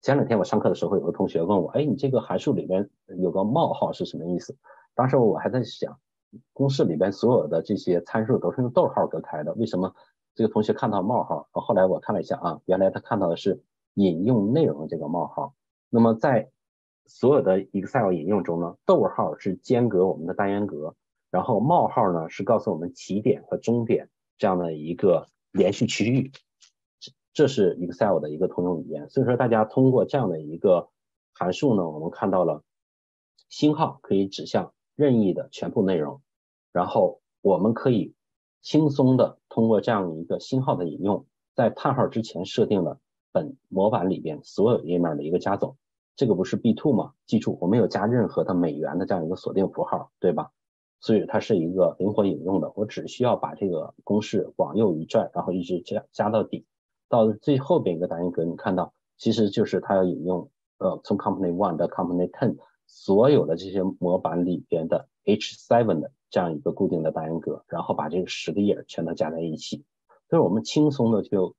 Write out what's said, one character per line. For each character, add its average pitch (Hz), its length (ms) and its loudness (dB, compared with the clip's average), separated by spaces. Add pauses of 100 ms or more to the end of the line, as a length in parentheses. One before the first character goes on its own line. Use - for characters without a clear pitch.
前 135 140 2
两 123 100 2
天 113 120 2
我 90 60 2
上 110 140 0
课 95 100 2
的 92 60 2
时 87 120 -4
候， 92 100 0
有 85 80 0
个 85 80 -2
同 95 160 -2
学 82 140 -2
问 92 200 2
我， 78 80 -2
哎， 143 140 0
你 135 120 0
这 135 140 -2
个 120 100 2
函 92 180 -4
数 143 140 0
里 85 140 -2
边 92 240 -2 (280)
有 90 120 0
个 95 140 0
冒 143 280 0
号 - 200 -2
是 - 120 -6
什 - 140 -12
么 78 80 -10
意 87 120 -2
思？ - 180 -12 (380)
当 127 140 2
时 143 80 2
我 117 220 4
还 101 120 -4
在 123 120 -2
想， - 360 -10 (540)
公 139 160 0
式 135 160 0
里 85 120 0
边 92 160 0
所 113 260 2
有 78 80 0
的 82 160 -2
这 104 140 -2
些 87 260 0
参 113 240 -4
数 135 120 2
都 107 140 -2
是 - 80 -4
用 123 100 0
逗 170 180 2
号 90 180 0
隔 - 140 -6
开 - 240 -8
的， - 100 -6
为 110 120 -2
什 92 120 -4
么 92 160 -4 (400)
这 113 100 -2
个 107 80 0
同 107 120 0
学 110 80 0
看 120 180 -2
到 101 100 0
冒 107 220 0
号？ - 300 -6
后 - 220 -2
来 92 120 6
我 92 140 0
看 113 140 -4
了 87 80 -2
一 - 20 -6
下 - 140 -4
啊， 82 260 -6
原 92 160 2
来 95 100 4
他 - 80 -10
看 107 220 -4
到 90 80 0
的 85 80 0
是 - 260 -4 (300)
引 90 320 2
用 110 280 2
内 156 120 4
容 78 240 -4
这 82 100 -6
个 - 80 -8
冒 82 220 -4
号。 - 260 -8 (360)
那 120 100 4
么 113 140 6
在 123 360 0 (560)
所 139 300 2
有 117 60 4
的 95 180 2
Excel 98 520 -2
引 80 140 -2
用 98 160 2
中 85 180 -2
呢， 85 240 -6
逗 165 200 4
号 90 340 -2
是 95 160 -4
间 120 340 0
隔 95 200 4
我 85 60 -2
们 80 120 -10
的 90 80 -6
单 101 160 -2
元 101 160 -2
格， 73 300 -10 (340)
然 92 140 0
后 107 160 2
冒 143 260 4
号 101 260 2
呢 80 180 -4
是 - 120 -10
告 - 160 2
诉 - 140 -2
我 80 40 -2
们 82 180 -8
起 - 260 -6
点 - 240 0
和 - 140 -6
终 117 260 -2
点 117 240 -2 (280)
这 107 120 0
样 92 100 2
的 85 140 -4
一 78 240 -8
个 87 320 2 (240)
连 98 200 2
续 113 140 0
区 - 200 -2
域， 131 260 0 (680)
这， - 140 -20 (200)
这 151 140 4
是 104 300 2
Excel 90 420 0
的 76 100 -4
一 76 100 -8
个 90 100 0
通 90 160 -4
用 90 180 -2
语 - 60 -12
言。 87 200 -10
所 135 140 0
以 110 40 2
说 123 100 2
大 123 100 0
家 110 180 4
通 131 280 4
过 113 120 4
这 143 140 -2
样 117 100 0
的 80 120 -4
一 78 180 -12
个 90 300 4 (440)
函 - 200 -4
数 123 240 0
呢， 85 120 0
我 78 120 -10
们 80 100 -6
看 98 220 -2
到 92 120 2
了 76 200 -2 (840)
星 151 280 2
号 156 260 -2
可 - 140 0
以 98 100 2
指 - 200 -12
向 95 260 -4 (240)
任 135 240 4
意 95 120 2
的 - 200 -6
全 - 180 -8
部 117 140 0
内 92 120 2
容， 73 260 -4 (500)
然 90 160 0
后 95 320 0 (200)
我 98 160 4
们 104 160 2
可 123 200 0
以 95 240 -2 (460)
轻 151 280 2
松 131 260 4
的 113 220 2 (100)
通 113 200 2
过 107 120 4
这 120 120 0
样 92 240 -2
一 82 80 -10
个 90 160 -6
星 131 220 -2
号 131 120 0
的 87 140 -4
引 - 140 -8
用， 95 220 0 (300)
在 117 160 2
叹 139 240 -2
号 110 140 2
之 113 120 -4
前 90 240 -8
设 98 220 0
定 95 160 2
了 76 160 -4 (320)
本 - 260 -4 (120)
模 95 220 2
板 92 200 0
里 82 80 -2
边 76 240 -8
所 107 300 2
有 - 120 2
页 85 140 -2
面 85 180 0
的 73 60 -6
一 78 80 -6
个 87 80 0
加 98 180 -2
总。 - 200 -6 (400)
这 127 120 2
个 95 80 4
不 92 80 0
是 - 100 -4
B 110 200 2
two - 180 0
吗？ 90 200 0 (140)
记 113 140 2
住， - 200 -4
我 87 60 -2
没 101 100 4
有 107 120 4
加 98 180 -2
任 120 220 2
何 - 160 -2
的 92 100 -2
美 87 200 0
元 76 260 -4
的 98 40 -2
这 98 120 -2
样 80 100 -4
一 - 20 -6
个 92 60 -2
锁 - 180 -8
定 92 200 2
符 - 100 -4
号， - 380 -6
对 90 100 4
吧？ 78 220 -4 (480)
所 110 160 2
以 92 100 2
它 - 140 -2
是 - 160 0
一 85 160 0
个 90 260 2
灵 85 140 0
活 107 120 2
引 90 200 -2
用 92 160 0
的， - 160 -6
我 107 100 -4
只 - 220 -10
需 - 160 -2
要 117 100 4
把 - 220 -6
这 98 120 -2
个 80 260 -6 (100)
公 104 180 0
式 - 320 -4
往 82 220 -2
右 104 180 4
一 80 120 -6
拽， 208 280 0
然 - 100 -4
后 92 80 -4
一 90 120 -2
直 87 160 -4
加， - 320 -6
加 104 180 -2
到 107 140 2
底， - 220 -10 (420)
到 110 240 4
最 135 260 0
后 147 220 2
边 92 160 -2
一 - 20 -8
个 87 80 -2
单 85 160 -4
元 90 80 -2
格， 82 140 -2
你 85 100 -4
看 95 220 -4
到 87 180 -4 (220)
其 117 160 0
实 104 180 2
就 107 140 0
是 92 160 -2
它 101 160 0
要 95 80 4
引 80 200 -2
用， 90 240 -4 (300)
呃， 95 240 -2
从 104 160 -2
company 95 340 -2
one 90 240 -2
到 85 120 -2
company 90 420 -2
ten - 280 -2 (280)
所 104 420 2
有 131 160 4
的 78 120 -2
这 92 140 -10
些 95 120 -2
模 92 340 -2
板 87 280 -2
里 87 240 -2
边 82 180 -2
的 - 220 -2 (160)
H - 320 0
seven 113 420 2
的 - 140 -8 (180)
这 - 80 0
样 85 160 -2
一 71 60 -8
个 85 100 -2
固 92 160 -2
定 85 160 0
的 80 80 0
单 80 140 -6
元 80 160 -6
格， 76 260 -8
然 85 160 -8
后 - 100 -4
把 - 160 -4
这 - 120 -2
个 - 80 -6
十 - 240 -8
个 104 80 -2
页 101 160 2
儿 - 100 -14
全 - 180 -6
都 82 100 -4
加 78 180 -4
在 80 80 -6
一 80 160 -6
起， - 280 -12 (440)
所 165 100 2
以 151 40 6
我 98 60 4
们 107 140 0
轻 151 300 2
松 120 180 2
的 101 120 2
就 92 360 -2